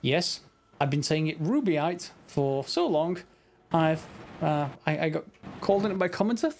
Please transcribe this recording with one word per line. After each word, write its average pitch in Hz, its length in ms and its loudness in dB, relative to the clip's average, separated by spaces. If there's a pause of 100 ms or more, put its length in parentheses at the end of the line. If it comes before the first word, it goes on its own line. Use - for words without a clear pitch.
Yes, 147 400 0 (380)
I've 143 100 2
been 143 140 2
saying 156 240 2
it 160 140 -4
Rubite 175 680 0 (160)
for 139 380 0
so 339 220 0
long, 175 320 0 (520)
I've, 160 340 2 (360)
uh, 147 280 0 (160)
I, 156 200 0
I 160 40 2
got 156 160 -4 (360)
called 196 240 2
in 196 120 0
by 185 80 2
a 180 40 0
commenter. 233 500 0